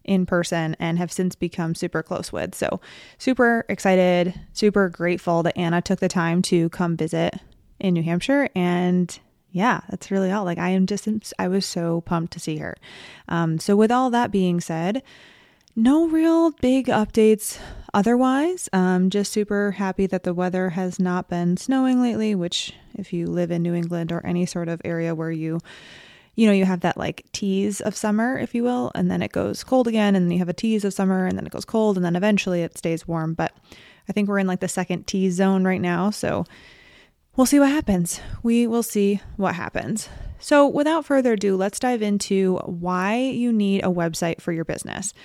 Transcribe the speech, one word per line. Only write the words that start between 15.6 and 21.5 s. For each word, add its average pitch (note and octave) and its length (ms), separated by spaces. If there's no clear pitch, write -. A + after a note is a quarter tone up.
no C#4 320
real E4 460
big B3+ 340
updates A3 720
otherwise. C4 800
Um, F#3 380
just G3+ 220
super G3+ 400
happy F#3+ 340
that F#3 160
the F3+ 120
weather F3+ 360
has F3+ 300
not F3+ 280
been F3 280